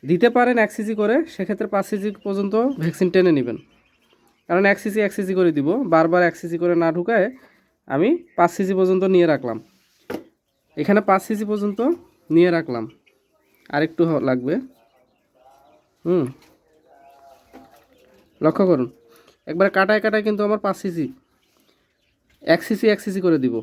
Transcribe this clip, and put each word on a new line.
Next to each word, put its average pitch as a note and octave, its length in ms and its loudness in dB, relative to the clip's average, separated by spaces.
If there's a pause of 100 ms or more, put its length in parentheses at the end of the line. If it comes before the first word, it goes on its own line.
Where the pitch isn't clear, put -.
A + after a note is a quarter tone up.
(100)
দিতে F3+ 260 4
পারেন B3 280 2
এক G#3 120 -4
সিসি G#3+ 240 -6
করে, G#3+ 160 2 (180)
সেক্ষেত্রে G3+ 400 -6
পাঁচ G3 160 0
সিসি G#3 180 -4 (180)
পর্যন্ত G3 280 -4 (280)
ভ্যাকসিন E3+ 320 0
টেনে F#3 240 4
নেবেন, A#2+ 180 -4 (920)
কারণ F3+ 140 0 (100)
এক G3+ 120 -2
সিসি G#3 220 -4
এক G3 120 -4
সিসি F#3+ 200 -4
করে F3+ 180 4
দিব, C#3+ 120 0 (260)
বারবার E3 340 4
এক E3 120 -4
সিসি E3+ 220 -8
করে F3 200 2
না E3 140 0
ঢুকায় G3 300 0 (640)
আমি D#3+ 200 0 (300)
পাঁচ F3 180 4
সিসি F#3+ 220 -2
পর্যন্ত F#3 240 2 (120)
নিয়ে F3 180 6
রাখলাম। B2+ 260 -4 (1160)
এখানে G3+ 320 2
পাঁচ F#3+ 200 4
সিসি G#3+ 220 -4
পর্যন্ত G#3 300 -4 (540)
নিয়ে F3 220 6
রাখলাম, A#2+ 280 -4 (920)
আর D3 140 2
একটু D#3+ 200 -2
হ-, D3 200 0
লাগবে। B2+ 260 -2 (1500)
হুম, E3+ 200 0 (2250)
লক্ষ্য D#3+ 300 2
করুন, B2+ 180 2 (640)
একবারে F#3 260 0
কাটায় G3 280 2
কাটায় G#3+ 220 -2
কিন্তু G#3 220 -2
আমার G#3 180 -2
পাঁচ F#3+ 160 -2
সিসি, E3 240 -6 (1500)
এক E3+ 140 0
সিসি, A3 260 0
এক G3+ 100 -8
সিসি F#3+ 220 -6
করে E3 180 4
দিব। A#2+ 180 0